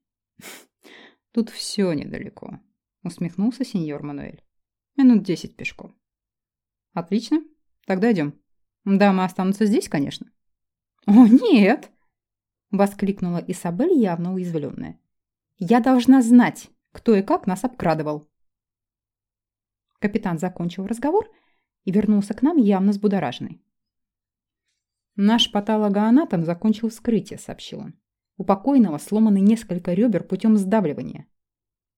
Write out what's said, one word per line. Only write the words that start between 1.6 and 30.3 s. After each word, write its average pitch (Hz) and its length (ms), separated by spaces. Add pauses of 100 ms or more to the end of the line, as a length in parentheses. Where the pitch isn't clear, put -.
недалеко», - 680 (420)
усмехнулся 190 640
сеньор 151 380
Мануэль. 143 400 (540)
«Минут 247 260
десять - 340
пешком». - 400 (960)
«Отлично, 233 500 (440)
тогда 196 260
идём. 151 280 (440)
Дамы 196 400
останутся 190 420
здесь, 247 220
конечно». - 440 (720)
«О, 220 200
нет!» 262 640 (800)
воскликнула 196 760
Исабель, 185 460
явно 185 420
уязвлённая. 170 640 (600)
«Я 220 220
должна 262 420
знать, 226 480 (220)
кто - 220
и 208 80
как 330 240
нас 185 180
обкрадывал». 156 640 (1700)
Капитан 202 400
закончил 180 480
разговор 277 440 (540)
и 190 80
вернулся 208 420
к - 80
нам 320 140
явно 202 360
взбудораженный. 190 680 (1500)
«Наш 208 340
патологоанатом 214 960
закончил 214 440
вскрытие», - 500
сообщил - 420
он. 151 140 (420)
«У 190 80
покойного 202 540
сломаны 208 420
несколько 190 520
рёбер 190 320
путём 214 320